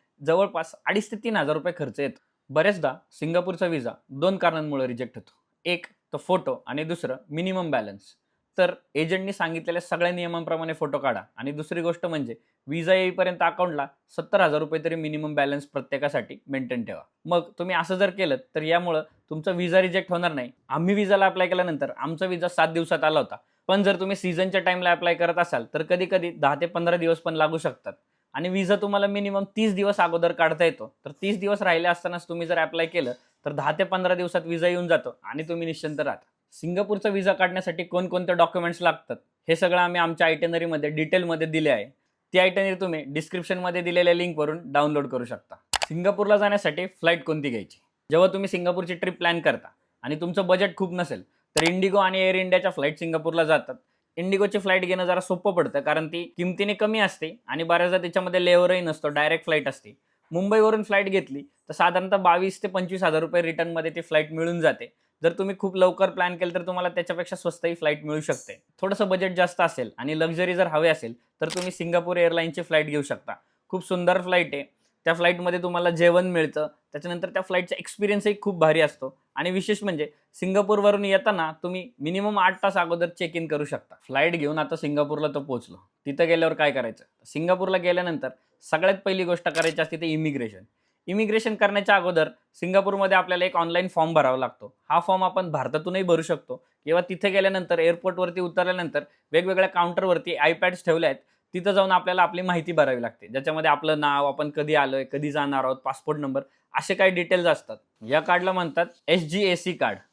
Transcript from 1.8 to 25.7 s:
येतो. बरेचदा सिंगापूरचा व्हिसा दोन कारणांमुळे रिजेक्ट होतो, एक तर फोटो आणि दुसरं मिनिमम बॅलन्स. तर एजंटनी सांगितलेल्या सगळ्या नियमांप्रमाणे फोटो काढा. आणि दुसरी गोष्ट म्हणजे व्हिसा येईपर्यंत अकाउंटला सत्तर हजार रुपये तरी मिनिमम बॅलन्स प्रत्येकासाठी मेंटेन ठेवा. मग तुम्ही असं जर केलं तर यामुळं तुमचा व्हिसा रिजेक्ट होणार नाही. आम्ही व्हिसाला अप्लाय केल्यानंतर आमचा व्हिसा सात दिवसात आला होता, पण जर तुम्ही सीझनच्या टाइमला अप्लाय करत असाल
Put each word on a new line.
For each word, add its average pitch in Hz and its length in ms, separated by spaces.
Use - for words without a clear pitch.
येतो. 139 200
बरेचदा 156 440
सिंगापूरचा 175 540
व्हिसा 135 260
दोन 165 260
कारणांमुळे 156 500
रिजेक्ट 123 300
होतो, - 160
एक 175 200
तर 151 60
फोटो 147 480
आणि 143 180
दुसरं 156 320
मिनिमम 175 400
बॅलन्स. 104 440
तर 180 140
एजंटनी 185 380
सांगितलेल्या 170 500
सगळ्या 175 300
नियमांप्रमाणे 165 600
फोटो 147 240
काढा. 127 240
आणि 131 160
दुसरी 156 280
गोष्ट 165 260
म्हणजे 143 280
व्हिसा 165 280
येईपर्यंत 185 480
अकाउंटला 170 440
सत्तर 190 240
हजार 156 200
रुपये 156 240
तरी 165 100
मिनिमम 151 400
बॅलन्स 143 320
प्रत्येकासाठी 139 680
मेंटेन 127 360
ठेवा. 95 160
मग 170 340
तुम्ही 180 180
असं 170 200
जर 190 140
केलं 175 260
तर 160 80
यामुळं 165 400
तुमचा 156 200
व्हिसा 180 320
रिजेक्ट 185 300
होणार 175 200
नाही. 127 180
आम्ही 170 260
व्हिसाला 196 320
अप्लाय 185 220
केल्यानंतर 170 480
आमचा 160 300
व्हिसा 180 220
सात 165 200
दिवसात 160 360
आला 156 140
होता, 113 180
पण 196 140
जर 190 180
तुम्ही 190 160
सीझनच्या 185 440
टाइमला 180 300
अप्लाय 170 240
करत 170 240
असाल 147 260